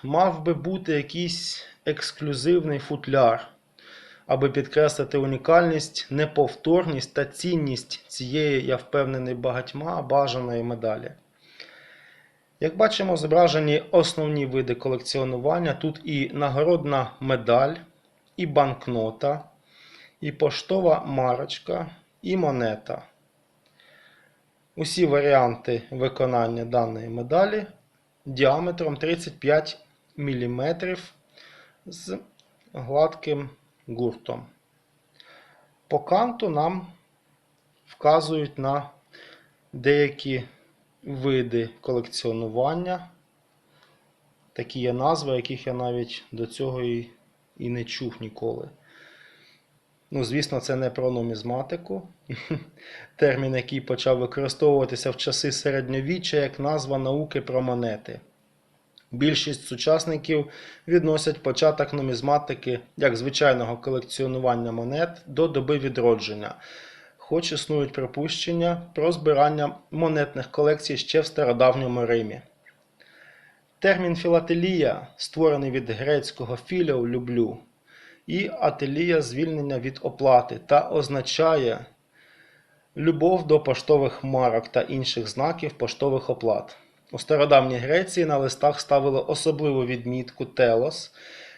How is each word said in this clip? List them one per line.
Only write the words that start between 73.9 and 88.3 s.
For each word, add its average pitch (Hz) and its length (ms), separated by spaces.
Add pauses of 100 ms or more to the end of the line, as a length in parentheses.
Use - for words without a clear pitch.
філателія 170 920 (100)
створений 147 540
від 123 180
грецького 127 680
"філеу" — 147 500
"люблю" 120 520 (680)
і 180 320
ателія — 151 640
звільнення 143 580
від 135 220
оплати, 127 640
та 147 240
означає 139 960 (1120)
любов 160 500
до 156 120
поштових 139 640
марок 127 440
та - 140
інших 123 460
знаків 156 460
поштових 131 560
оплат. 110 480 (340)
У 127 80
стародавній 143 580
Греції 170 480
на 151 120